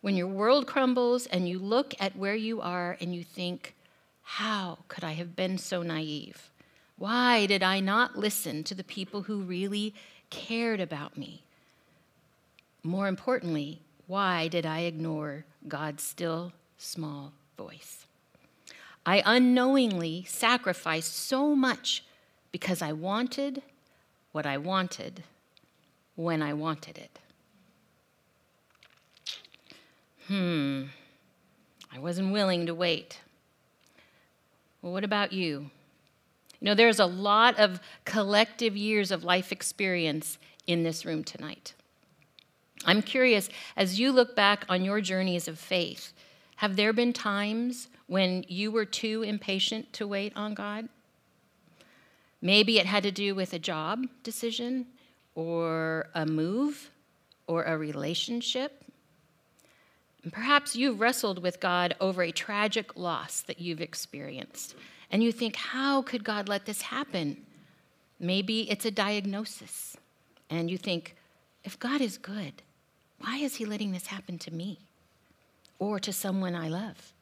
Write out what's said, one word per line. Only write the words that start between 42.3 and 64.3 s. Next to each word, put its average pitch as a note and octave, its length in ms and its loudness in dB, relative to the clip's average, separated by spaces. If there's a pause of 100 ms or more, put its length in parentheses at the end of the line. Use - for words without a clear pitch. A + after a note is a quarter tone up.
I'm F#3+ 160 6
curious, A#3 480 4 (280)
as F#3+ 220 2
you C4 140 4
look B3 240 6
back G3+ 320 6
on F#3 160 2
your G3+ 160 0
journeys F#3 480 0
of D#3+ 100 -10
faith, - 540 -4 (440)
have G3+ 200 0
there G#3 160 4
been A#3+ 200 2
times A3 760 -2 (180)
when F#3 420 2
you G3 220 -2
were A3 140 2
too A3 380 -4
impatient G#3 720 -2
to G#3+ 120 -6
wait G3+ 300 -4
on G#3 180 -6
God? G#3 340 -8 (1500)
Maybe G#3 360 8
it F#3 80 4
had G3+ 180 4
to G3+ 60 2
do G3 240 0
with F#3+ 180 -4
a F3 60 -6
job E3+ 480 -2 (160)
decision A#3+ 640 -4 (480)
or E3 800 -2
a D#3+ 120 0
move F#3+ 640 -2 (560)
or E3+ 180 0
a D#3+ 140 0
relationship. F3 1080 -4 (1400)
And E3 80 -10
perhaps C#4 420 2
you've A#3+ 260 2
wrestled A3+ 400 2
with F3 200 -2
God F3 400 2
over F#3+ 220 2
a E3+ 100 0
tragic G#3 640 -2
loss E3+ 460 -4
that - 180 -10
you've E3+ 200 -6
experienced. - 920 -10 (360)